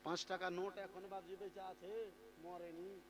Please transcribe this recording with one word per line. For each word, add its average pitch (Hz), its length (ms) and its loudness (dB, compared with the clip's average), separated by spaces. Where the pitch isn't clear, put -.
পাঁচ 165 200 6
টাকা 185 260 6
নোট 190 280 4
এখনো 190 320 -4
বাকি 190 300 -2
বেঁচে 196 200 -2
আছে, 190 500 -2
মরেনি। 175 640 -4